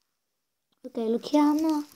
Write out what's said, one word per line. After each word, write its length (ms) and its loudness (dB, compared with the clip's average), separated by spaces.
Ok, 160 -16
lo 220 -2
chiamo, 680 0